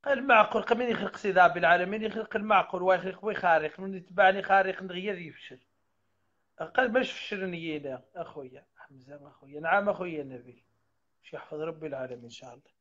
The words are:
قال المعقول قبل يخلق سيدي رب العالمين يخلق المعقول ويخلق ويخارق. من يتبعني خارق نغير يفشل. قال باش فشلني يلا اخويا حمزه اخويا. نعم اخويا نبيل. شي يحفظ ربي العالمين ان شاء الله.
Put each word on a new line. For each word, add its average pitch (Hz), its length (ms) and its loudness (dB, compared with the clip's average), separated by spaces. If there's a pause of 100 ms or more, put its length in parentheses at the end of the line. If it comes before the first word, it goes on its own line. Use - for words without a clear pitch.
قال 277 140 0
المعقول 226 440 4
قبل 240 280 0
يخلق - 260 -4
سيدي 185 240 2
رب 175 160 8
العالمين 175 460 2
يخلق 220 340 -6
المعقول 202 460 0
ويخلق 185 420 0
ويخارق. 170 560 0
من 190 140 -10
يتبعني 190 480 2
خارق 190 400 2
نغير 185 360 -8
يفشل. 147 420 -16 (960)
قال 240 300 0
باش 247 240 -2
فشلني 175 640 -8
يلا 139 280 -10 (140)
اخويا 143 500 -14 (100)
حمزه 139 520 -20
اخويا. 143 320 -18
نعم 190 280 0
اخويا 175 340 -6
نبيل. 127 420 -16 (580)
شي - 140 -18
يحفظ 151 240 -12
ربي 156 260 -10
العالمين 131 380 -10
ان 117 60 -20
شاء 123 200 -20
الله. 123 200 -20 (100)